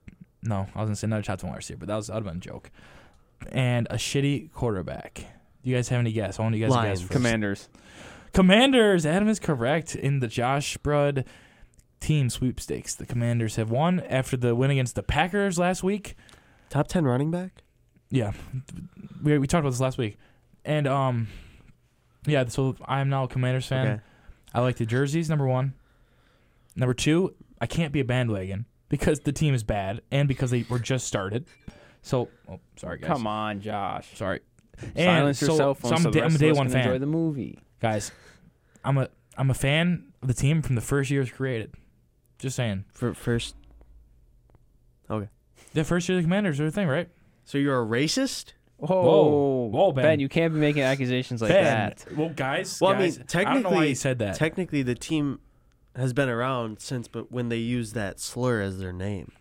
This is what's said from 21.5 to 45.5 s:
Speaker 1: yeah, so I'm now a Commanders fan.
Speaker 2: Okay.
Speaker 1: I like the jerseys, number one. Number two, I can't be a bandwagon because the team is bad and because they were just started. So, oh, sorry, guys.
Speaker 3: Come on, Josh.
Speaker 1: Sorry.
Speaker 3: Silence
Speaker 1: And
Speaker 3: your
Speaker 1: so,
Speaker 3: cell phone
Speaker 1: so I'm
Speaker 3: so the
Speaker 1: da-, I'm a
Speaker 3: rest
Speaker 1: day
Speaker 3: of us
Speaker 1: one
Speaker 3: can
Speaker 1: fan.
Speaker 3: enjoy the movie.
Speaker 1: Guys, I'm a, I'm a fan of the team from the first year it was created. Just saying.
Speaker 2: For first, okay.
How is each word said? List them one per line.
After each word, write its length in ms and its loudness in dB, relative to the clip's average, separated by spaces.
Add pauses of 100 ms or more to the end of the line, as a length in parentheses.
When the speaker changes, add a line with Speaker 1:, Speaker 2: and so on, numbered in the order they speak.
Speaker 1:
yeah, 220 4
so 360 0
I'm 240 0
now 160 0
a 60 -4
Commanders 360 -2
fan. 220 0
Speaker 2:
Okay. 140 -2 (520)
Speaker 1:
I 60 0
like 160 2
the 100 -2
jerseys, 440 0
number 180 2
one. 260 0 (1000)
Number 180 2
two, 400 2 (280)
I 40 -2
can't 280 -2
be 80 0
a 40 0
bandwagon 600 -2 (240)
because 300 0
the 140 -2
team 200 2
is 120 0
bad 360 -4 (100)
and 180 2
because 200 0
they 200 0
were 100 -2
just 280 -2
started. 380 -2 (580)
So, 260 -2 (200)
oh, 120 -14 (160)
sorry, 220 -12
guys. 100 -10
Speaker 3:
Come 180 -2
on, 320 -4
Josh. 580 -8
Speaker 1:
Sorry. 220 -4 (560)
Speaker 3:
Silence 460 2
Speaker 1:
And 80 2
Speaker 3:
your 80 4
Speaker 1:
so, 0 -
Speaker 3:
cell 160 4
phone 160 -4
Speaker 1:
so 80 4
I'm 60 4
Speaker 3:
so 60 4
the 100 4
Speaker 1:
da-, 60 2
I'm 20 2
a 20 2
Speaker 3:
rest 100 4
Speaker 1:
day 80 6
Speaker 3:
of 60 6
us 40 4
Speaker 1:
one 100 2
Speaker 3:
can 60 -2
Speaker 1:
fan. 120 2
Speaker 3:
enjoy 140 2
the 60 -2
movie. 540 -2 (220)
Speaker 1:
Guys, 320 -2 (720)
I'm 120 2
a, 120 0 (280)
I'm 120 2
a 40 4
fan 680 0
of 80 -4
the 40 2
team 280 2
from 140 0
the 60 0
first 300 0
year 80 0
it 40 2
was 80 -6
created. 420 -6 (680)
Just 160 -6
saying. 380 -4
Speaker 2:
For 200 -4
first, 440 -4 (1500)
okay. 160 -4 (460)